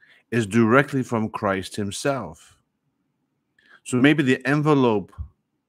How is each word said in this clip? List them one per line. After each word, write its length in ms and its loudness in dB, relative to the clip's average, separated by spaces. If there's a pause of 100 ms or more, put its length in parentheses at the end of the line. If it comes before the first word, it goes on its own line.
(300)
is 160 -2
directly 560 2
from 280 -4
Christ 460 -4
himself. 840 -8 (1300)
So 120 -2
maybe 240 4
the 260 0
envelope 640 0 (580)